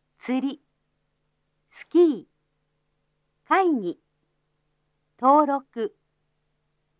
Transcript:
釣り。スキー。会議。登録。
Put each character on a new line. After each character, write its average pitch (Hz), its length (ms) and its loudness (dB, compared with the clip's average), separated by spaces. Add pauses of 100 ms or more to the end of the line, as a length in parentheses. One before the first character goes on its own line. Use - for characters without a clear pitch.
(200)
釣 254 220 -4
り。 277 200 -6 (1080)
ス - 180 -20
キ 320 120 -2
ー。 294 260 0 (1200)
会 349 260 2
議。 190 260 -6 (1200)
登 285 280 4
録。 269 480 -6 (1040)